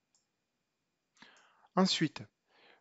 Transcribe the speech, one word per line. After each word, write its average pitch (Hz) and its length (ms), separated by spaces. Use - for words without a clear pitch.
Ensuite, 180 460